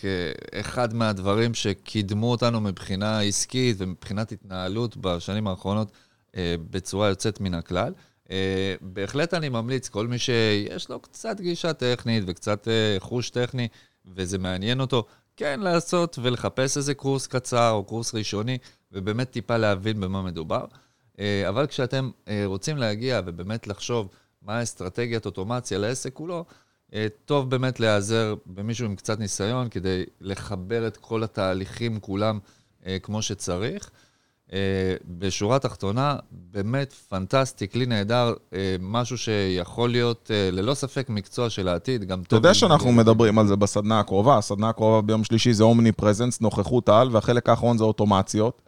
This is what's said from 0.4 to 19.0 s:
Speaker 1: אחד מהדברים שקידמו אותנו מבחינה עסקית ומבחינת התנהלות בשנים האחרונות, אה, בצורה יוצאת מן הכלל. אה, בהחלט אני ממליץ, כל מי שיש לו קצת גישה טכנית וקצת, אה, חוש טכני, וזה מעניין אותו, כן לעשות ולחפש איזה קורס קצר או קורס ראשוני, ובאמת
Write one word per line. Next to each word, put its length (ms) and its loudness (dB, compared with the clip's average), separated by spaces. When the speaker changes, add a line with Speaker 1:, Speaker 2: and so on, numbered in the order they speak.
Speaker 1:
אחד 340 -4
מהדברים 600 0
שקידמו 760 -2
אותנו 300 0
מבחינה 600 -2
עסקית 600 0
ומבחינת 520 -6
התנהלות 640 -6
בשנים 500 -4
האחרונות, 440 -2
אה, 180 -2
בצורה 380 -2
יוצאת 320 -2
מן 140 -2
הכלל. 380 -2
אה, 60 -6
בהחלט 540 -4
אני 140 -4
ממליץ, 400 -4
כל 180 -4
מי 120 -4
שיש 720 0
לו 100 -10
קצת 400 -10
גישה 320 -4
טכנית 540 0
וקצת, 420 -4
אה, 300 2
חוש 320 -6
טכני, 380 -2
וזה 220 -4
מעניין 420 -2
אותו, 240 0
כן 240 -4
לעשות 640 0
ולחפש 540 0
איזה 180 -2
קורס 320 -2
קצר 440 2
או 140 0
קורס 300 -6
ראשוני, 440 -4
ובאמת 380 -4